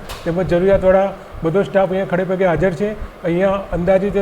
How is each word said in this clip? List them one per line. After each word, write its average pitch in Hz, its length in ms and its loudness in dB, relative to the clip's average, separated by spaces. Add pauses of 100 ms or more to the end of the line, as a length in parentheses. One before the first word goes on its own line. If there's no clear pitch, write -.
(260)
તેમજ 175 220 -2
જરૂરિયાતવાળા 190 680 4 (300)
બધો 165 200 2
સ્ટાફ 190 260 0
અહીંયા 190 160 -2
ખડે 180 180 -2
પગે 185 220 0
હાજર 175 260 2
છે. 208 520 -8
અહીંયા 180 260 2
અંદાજિત 190 720 0